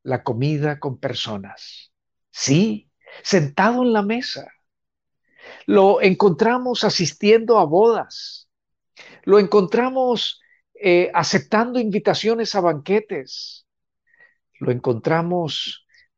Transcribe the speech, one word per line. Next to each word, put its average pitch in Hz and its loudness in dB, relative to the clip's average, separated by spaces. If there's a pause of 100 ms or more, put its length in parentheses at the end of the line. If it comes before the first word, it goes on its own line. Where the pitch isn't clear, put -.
la 127 -4
comida 143 -2
con 139 -8
personas. - -10 (360)
Sí, 208 0 (320)
sentado 196 0
en 240 2
la 208 2
mesa. 220 -8 (1160)
Lo 196 4
encontramos 220 2
asistiendo 214 2
a 170 4
bodas. 190 -2 (720)
Lo 202 6
encontramos, 240 0 (320)
eh, 180 2
aceptando 220 -2
invitaciones 214 -2
a 196 0
banquetes. 175 -4 (920)
Lo 131 -2
encontramos 160 -4 (300)